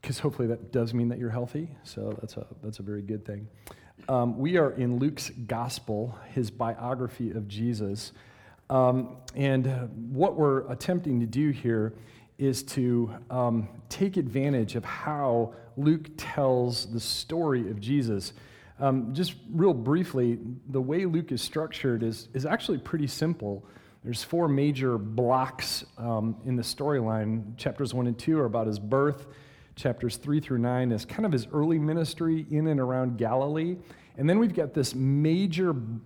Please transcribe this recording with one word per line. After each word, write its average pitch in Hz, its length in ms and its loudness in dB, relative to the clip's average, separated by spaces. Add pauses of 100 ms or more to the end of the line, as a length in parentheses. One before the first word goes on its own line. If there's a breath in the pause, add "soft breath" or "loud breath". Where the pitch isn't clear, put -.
'cause - 160 -6
hopefully 127 300 0
that - 240 -6
does 117 200 2
mean 120 140 2
that 120 100 -2
you're 120 120 -4
healthy, 123 400 -4 (140)
so 107 360 -8
that's - 160 -10
a, - 100 -10 (160)
that's 110 180 -10
a 101 40 -10
very 104 180 -6
good 104 220 -6
thing. 104 240 -10 (600 loud breath)
Um, 123 280 2
we 160 200 2
are 147 140 6
in 123 260 0
Luke's 147 320 -2
gospel, 113 880 -4 (160)
his 117 180 0
biography 120 800 -4
of 107 160 -6
Jesus. 104 640 -4 (580 loud breath)
Um, 127 460 4 (180)
and, 135 320 2
uh, 127 220 -2 (240)
what 151 240 2
we're 139 340 2
attempting 147 520 0
to 117 40 2
do 143 260 2
here 113 420 0 (440 loud breath)
is 135 260 0
to, 120 480 0 (180)
um, 117 400 0 (180)
take 196 300 -2
advantage 135 580 0
of 113 80 -4
how 131 720 0 (240 loud breath)
Luke 156 400 2
tells 123 720 0
the 117 80 -2
story 135 720 0
of 107 80 -4
Jesus. 113 540 0 (460 loud breath)
Um, 131 340 2
just 160 200 -2 (180)
real 170 220 4
briefly, 123 640 2 (320)
the 135 120 0
way 156 240 0
Luke 165 260 0
is 123 100 -2
structured 135 640 -2
is, 113 300 -4
is 131 120 -4
actually 180 320 0
pretty 147 300 -2
simple. 107 580 -2 (380 loud breath)
There's 117 200 -6
four 170 240 0
major 139 520 2
blocks, 120 840 0 (140)
um, 113 480 0
in 127 100 0
the 120 80 0
storyline. 110 920 0
Chapters 127 360 -2
one 123 120 2
and 120 120 0
two 160 220 2
are 139 60 4
about 113 220 0
his 104 100 -2
birth. 135 480 2 (500 loud breath)
Chapters 120 420 -2
three 147 220 0
through 135 200 -2
nine 123 320 2
is 107 140 0
kind - 200 -4
of 196 60 2
his 127 160 2
early 156 320 2
ministry 160 720 0
in 156 160 2
and 151 120 4
around 127 380 0
Galilee. 143 600 0 (380 loud breath)
And 143 140 2
then 185 80 6
we've 220 160 4
got 151 220 -2
this 139 180 2
major 156 840 4 (300)